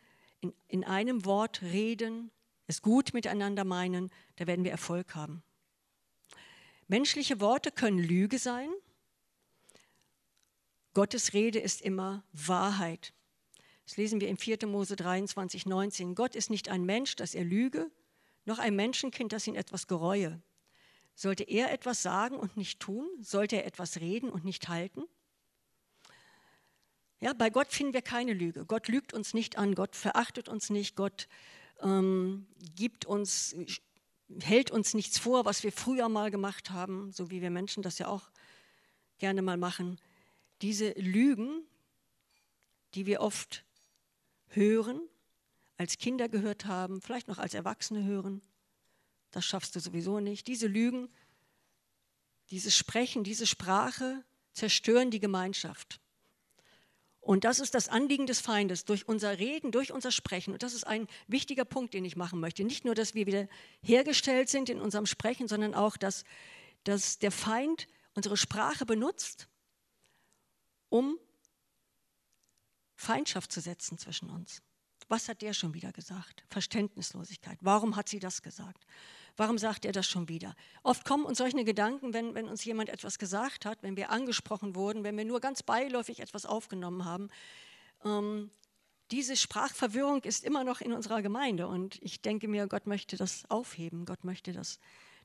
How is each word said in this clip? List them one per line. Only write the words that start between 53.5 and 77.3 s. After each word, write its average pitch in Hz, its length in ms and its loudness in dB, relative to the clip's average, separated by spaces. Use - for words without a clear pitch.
zerstören 233 580 4
die 214 100 0
Gemeinschaft. 190 800 -2
Und 196 240 6
das 240 160 6
ist 269 140 0
das 247 140 4
Anliegen 269 380 4
des 247 140 0
Feindes, 202 460 2
durch 208 200 0
unser 208 320 0
Reden, 269 340 -2
durch 262 200 2
unser 262 180 -4
Sprechen. 190 420 -2
Und - 100 -6
das 240 120 -6
ist - 120 -6
ein 214 200 -2
wichtiger 262 360 0
Punkt, 247 300 -4
den 185 100 -2
ich 170 120 -6
machen 175 240 -4
möchte. 165 240 -2
Nicht 262 200 -2
nur, 233 100 2
dass 220 200 0
wir 214 120 2
wieder 196 200 2
hergestellt 262 640 6
sind 269 200 2
in 240 120 -2
unserem 208 260 0
Sprechen, 240 400 -2
sondern 214 280 0
auch, 208 220 4
dass, - 280 -2
dass 202 360 0
der 202 120 2
Feind 254 560 0
unsere 202 220 0
Sprache 247 480 2
benutzt, 226 640 0
um 269 300 4
Feindschaft - 560 -2
zu 175 80 -4
setzen 170 360 -8
zwischen 170 320 -10
uns. 175 340 -12
Was 226 200 0
hat 220 140 -10
der 208 120 -4
schon 160 200 -4
wieder 180 180 -10
gesagt? - 560 -14
Verständnislosigkeit. 196 1160 -4